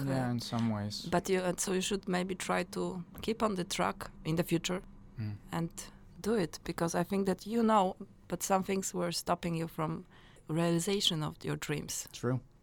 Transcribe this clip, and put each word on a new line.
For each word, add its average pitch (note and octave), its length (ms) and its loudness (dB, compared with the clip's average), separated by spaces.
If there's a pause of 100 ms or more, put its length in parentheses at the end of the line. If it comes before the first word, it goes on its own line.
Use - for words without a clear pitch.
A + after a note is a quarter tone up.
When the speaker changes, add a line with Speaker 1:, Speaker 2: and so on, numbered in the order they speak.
Speaker 1:
Yeah, C3 220 2
Speaker 2:
uh, B2 60 2
Speaker 1:
in A#2+ 60 0
some A#2 300 0
ways. G#2 400 -2
Speaker 2:
but F3 200 2
you, F#3 120 4
and F3+ 180 0
so G3 140 0
you F#3 80 2
should G3 260 -2
maybe F3+ 280 0
try F#3 300 0
to F3+ 380 -4 (200)
keep A3+ 180 0
on G#3+ 140 2
the F3+ 80 0
track - 480 -2 (140)
in D#3 100 0
the E3+ 80 4
future F3 380 0 (380)
Speaker 1:
Mm. G#2 180 -4 (140)
Speaker 2:
and E3 180 -2 (520)
do A3 140 2
it, F#3 280 0
because - 300 0
I F3 100 4
think G3 220 0
that F#3 220 0
you A3+ 160 2
know, G#3 320 6 (320)
but - 160 -4
some F#3+ 200 4
things F#3+ 300 -2
were F3 180 0
stopping E3+ 440 0
you E3 120 0
from D#3+ 380 -2 (420)
realization E3+ 760 2
of D#3+ 200 -4
your D3+ 120 -2
dreams. D3+ 580 -4
Speaker 1:
True. B2 260 0 (240)